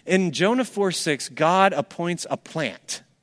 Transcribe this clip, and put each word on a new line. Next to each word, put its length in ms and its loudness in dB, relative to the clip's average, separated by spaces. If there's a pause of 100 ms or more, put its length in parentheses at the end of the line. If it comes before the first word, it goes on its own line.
In 280 2
Jonah 320 0
four 260 -2
six, 380 -4
God 440 4
appoints 560 -6
a 80 -2
plant 640 -8 (220)